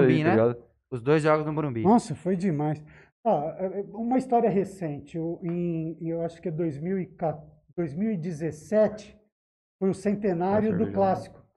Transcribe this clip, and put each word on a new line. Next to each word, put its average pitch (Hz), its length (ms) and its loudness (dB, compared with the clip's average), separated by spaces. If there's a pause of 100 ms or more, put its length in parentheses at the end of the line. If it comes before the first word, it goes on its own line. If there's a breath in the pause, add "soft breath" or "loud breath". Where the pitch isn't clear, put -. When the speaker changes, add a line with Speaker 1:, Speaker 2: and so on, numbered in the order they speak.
Speaker 1:
Morumbi, 127 180 4
Speaker 2:
tá 160 60 2
Speaker 1:
né? - 20 4
Speaker 2:
ligado? 117 320 2 (280)
Speaker 1:
Os 123 120 -8
dois 151 200 4
jogos 156 220 4
no 156 80 -4
Morumbi. 139 300 -2
Speaker 3:
Nossa, 214 320 4
foi 190 200 -2
demais. 151 480 -2 (400 soft breath)
Ó, 165 280 0
é, 190 140 -6 (160)
é, 202 120 -8
uma 233 240 -2
história 233 320 2
recente, 170 680 -4
eu, 165 280 -4
em, 170 580 -4
eu 165 240 -4
acho 170 160 -10
que 196 60 -8
é 175 40 -4
dois 156 300 -4
mil 190 180 -4
e 175 60 -4
ca-, 156 320 -4 (400)
dois 165 160 -4
mil 214 180 -2
e 202 60 -2
dezessete, 170 960 -2 (640)
foi 190 120 2
o - 20 0
centenário 202 800 0
Speaker 2:
Nossa, 175 60 0
Speaker 3:
do 226 60 2
Speaker 2:
é - 20 2
verdade. 202 100 -6
Speaker 3:
clássico, 196 440 0 (180)